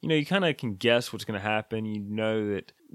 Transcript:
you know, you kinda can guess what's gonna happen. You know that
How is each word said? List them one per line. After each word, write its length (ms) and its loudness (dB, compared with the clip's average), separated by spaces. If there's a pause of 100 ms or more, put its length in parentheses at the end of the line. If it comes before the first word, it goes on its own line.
you 80 -4
know, 80 4
you 80 2
kinda 300 2
can 200 -4
guess 380 4
what's 120 -8
gonna 140 -4
happen. 460 -2
You 160 -4
know 540 -2
that 180 -8 (220)